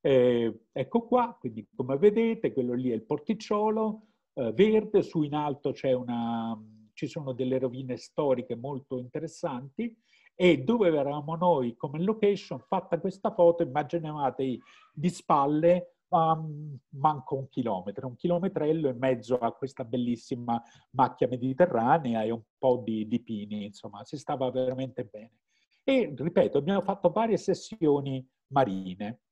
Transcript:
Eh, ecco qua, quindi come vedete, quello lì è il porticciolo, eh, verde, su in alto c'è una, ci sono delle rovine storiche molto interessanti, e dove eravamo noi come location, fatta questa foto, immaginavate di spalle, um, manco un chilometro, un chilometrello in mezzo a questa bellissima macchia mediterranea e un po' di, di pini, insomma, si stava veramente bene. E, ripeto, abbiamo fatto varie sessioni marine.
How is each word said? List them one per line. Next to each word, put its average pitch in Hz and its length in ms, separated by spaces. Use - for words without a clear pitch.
Eh, 123 720
ecco 226 340
qua, 240 320
quindi 110 360
come 135 240
vedete, 226 540
quello 123 200
lì 127 180
è 117 40
il 107 80
porticciolo, 214 1040
eh, 117 180
verde, 214 500
su 165 200
in 147 120
alto 143 380
c'è 131 200
una, 117 640
ci 147 140
sono 135 240
delle 127 260
rovine 127 380
storiche 127 580
molto 135 420
interessanti, 147 1000
e 180 200
dove 202 300
eravamo 147 460
noi 156 420
come 147 240
location, 202 600
fatta 180 400
questa 196 320
foto, 170 300
immaginavate 139 960
di 156 160
spalle, 165 880
um, 160 680
manco 143 460
un 135 120
chilometro, 104 580
un 123 100
chilometrello 165 720
in 123 100
mezzo 123 400
a 113 140
questa - 320
bellissima 120 800
macchia 131 360
mediterranea 127 960
e 110 80
un 117 120
po' 123 260
di, 107 240
di 117 120
pini, 104 440
insomma, 101 400
si 147 140
stava 131 320
veramente 127 540
bene. - 340
E, 240 320
ripeto, 156 440
abbiamo 185 240
fatto 196 280
varie 214 280
sessioni 143 840
marine. 101 720